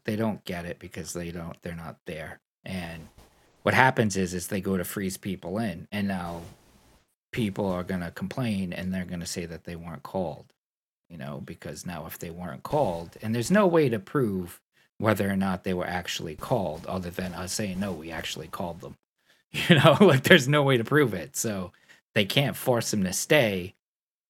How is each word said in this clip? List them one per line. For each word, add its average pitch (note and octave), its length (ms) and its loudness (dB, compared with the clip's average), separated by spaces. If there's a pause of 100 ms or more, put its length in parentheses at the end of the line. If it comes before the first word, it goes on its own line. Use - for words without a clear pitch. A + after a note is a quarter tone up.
they A2 100 -2
don't G#2+ 300 -2
get F2 200 -6
it E2+ 140 -8
because F2 340 -10
they E2+ 180 -6
don't, E2+ 300 -10
they're E2+ 140 -8
not E2 220 -12 (100)
there. D#2 320 -10 (260)
And E2 420 -8 (560)
what G2+ 120 4
happens A#2+ 420 4
is, F2+ 160 0
is F2+ 140 -6
they G2 140 -4
go F#2+ 160 0
to F2 60 -2
freeze F#2+ 340 -6
people F#2 420 -6
in, F2+ 320 -6
and G#2 160 -2
now E2+ 340 -4 (920)
people G#2 400 -2
are F2+ 120 -2
gonna F2+ 280 -4
complain, G2 600 -4
and F#2 200 -4
they're F#2 120 -4
gonna E2+ 220 -8
say E2+ 180 -6
that E2 200 -12
they E2+ 100 -10
weren't E2 280 -12
called, F2 420 -6 (640)
you E2+ 80 -16
know, C#2+ 280 -10
because D#2+ 400 -12
now E2+ 220 -8
if E2+ 100 -14
they E2+ 140 -10
weren't E2+ 320 -10
called, F2+ 580 -2
and A2 140 -2
there's A#2+ 160 0
no G3+ 160 8
way D#3+ 220 6
to A2 100 0
prove F#2+ 600 -2 (380)
whether G2+ 320 2
or G2 60 0
not F#2+ 280 0
they F#2+ 100 -2
were F2+ 140 -2
actually F2 480 -6
called F2+ 520 -2
other F2+ 220 -4
than F2+ 240 -6
us F2+ 200 -8
saying, F#2+ 260 -4
"No, G2+ 120 -2
we E2 200 -10
actually D#2 360 -8
called E2+ 340 -8
them." C2+ 180 -14
<laughs> - 60 -20 (460)
You - 260 4
know, C#3+ 200 8
<laughs> - 40 4
like, C#3+ 220 8
there's D3+ 240 8
no D3 160 4
way C3+ 140 6
to A2+ 60 0
prove C3+ 300 4
it. F2+ 220 -8
So F#2+ 360 -4 (440)
they G#2+ 100 4
can't B2 300 0
force A#2+ 360 0
them G#2 120 2
to F#2 100 0
stay G2+ 600 2 (560)